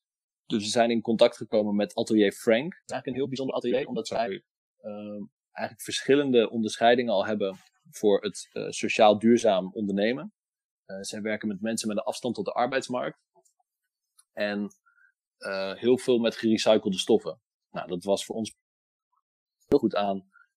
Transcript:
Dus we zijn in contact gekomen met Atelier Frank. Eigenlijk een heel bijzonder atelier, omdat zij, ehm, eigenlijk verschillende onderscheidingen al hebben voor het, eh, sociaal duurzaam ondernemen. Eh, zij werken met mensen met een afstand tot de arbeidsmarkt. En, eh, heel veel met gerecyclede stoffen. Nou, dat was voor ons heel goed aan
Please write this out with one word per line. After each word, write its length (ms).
Dus 180
we 60
zijn 220
in 100
contact 360
gekomen 380
met 200
Atelier 360
Frank. 420
Eigenlijk 320
een 80
heel 140
bijzonder 280
atelier, 320
omdat 200
zij, 360
ehm, 440
eigenlijk 340
verschillende 640
onderscheidingen 640
al 120
hebben 300
voor 320
het, 300
eh, 180
sociaal 500
duurzaam 540
ondernemen. 600
Eh, 160
zij 200
werken 260
met 140
mensen 260
met 100
een 60
afstand 320
tot 100
de 80
arbeidsmarkt. 640
En, 360
eh, 360
heel 240
veel 200
met 180
gerecyclede 640
stoffen. 420
Nou, 180
dat 160
was 220
voor 100
ons 200
heel 140
goed 160
aan 320